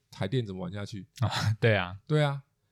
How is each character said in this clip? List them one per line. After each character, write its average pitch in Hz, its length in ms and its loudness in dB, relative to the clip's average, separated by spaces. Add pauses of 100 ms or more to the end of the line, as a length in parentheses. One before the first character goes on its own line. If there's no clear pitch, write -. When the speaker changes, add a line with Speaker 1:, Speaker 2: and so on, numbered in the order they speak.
(100)
Speaker 1:
台 - 160 -2
电 120 180 0
怎 98 100 -8
么 92 80 -8
玩 87 100 -6
下 104 120 -6
去？ 98 220 -10 (140)
Speaker 2:
啊， 110 80 2 (320)
对 110 160 6
啊。 92 300 -2
Speaker 1:
对 151 180 2
啊， 139 180 -2 (300)